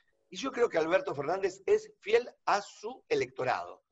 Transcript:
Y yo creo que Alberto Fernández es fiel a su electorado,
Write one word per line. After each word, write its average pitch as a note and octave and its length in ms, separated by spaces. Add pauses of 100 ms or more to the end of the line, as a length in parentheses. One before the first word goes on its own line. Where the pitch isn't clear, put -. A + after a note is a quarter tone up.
(300)
Y F#3 60
yo B3+ 160
creo A#3+ 160
que E3 100
Alberto F3 360
Fernández F3+ 520
es G#3+ 320
fiel A#3 340 (140)
a G3+ 160
su - 460
electorado, A#2+ 840